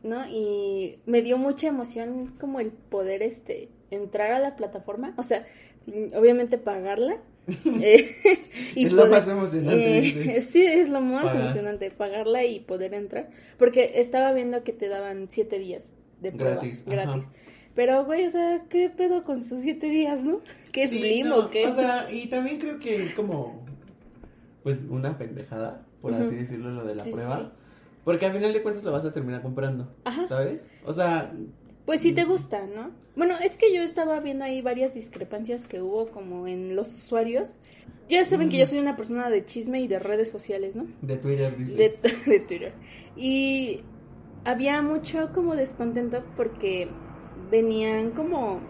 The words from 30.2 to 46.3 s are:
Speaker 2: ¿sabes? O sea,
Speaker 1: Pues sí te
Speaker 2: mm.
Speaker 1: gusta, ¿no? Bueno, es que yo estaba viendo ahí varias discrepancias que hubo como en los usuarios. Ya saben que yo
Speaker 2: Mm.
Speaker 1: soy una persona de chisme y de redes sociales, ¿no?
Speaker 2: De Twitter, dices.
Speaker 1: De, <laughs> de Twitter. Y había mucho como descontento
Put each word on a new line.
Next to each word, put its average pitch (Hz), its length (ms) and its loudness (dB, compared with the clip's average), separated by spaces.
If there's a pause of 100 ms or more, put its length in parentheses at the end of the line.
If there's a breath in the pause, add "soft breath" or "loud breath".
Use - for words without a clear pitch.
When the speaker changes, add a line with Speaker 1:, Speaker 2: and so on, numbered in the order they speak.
Speaker 2:
¿sabes? - 400 -4 (180)
O 160 80 -6
sea, 170 380 0 (540)
Speaker 1:
Pues 311 160 0
sí 339 120 4
te 339 120 2
Speaker 2:
mm. 320 40 -2
Speaker 1:
gusta, 202 380 -2
¿no? 220 240 -10 (240)
Bueno, 349 240 2
es 359 180 -2
que 427 160 6
yo 349 100 0
estaba 320 360 -2
viendo 277 240 -6
ahí 262 180 -4
varias 254 320 -2
discrepancias 220 720 -10
que 185 140 -10
hubo 214 280 -4
como 180 380 -10
en 185 280 -6
los 220 180 -4
usuarios. 233 600 -4 (540 loud breath)
Ya 359 140 4
saben 330 260 2
que 277 80 0
yo 262 80 8
Speaker 2:
Mm. - 20 -6
Speaker 1:
soy 285 120 -2
una 285 160 0
persona 240 340 -6
de 202 160 0
chisme 247 360 -6
y 247 60 -2
de 190 120 0
redes 214 320 0
sociales, 196 440 -8
¿no? 233 120 -8 (140)
Speaker 2:
De 131 160 -4
Twitter, 135 400 0
dices. 127 200 -6
Speaker 1:
De, 214 140 8 (100)
<laughs> 233 300 4
de 202 100 10
Twitter. - 320 -8 (420 loud breath)
Y 262 640 0 (640)
había 269 360 0
mucho 311 520 -2
como 339 220 0
descontento 240 680 -2 (120)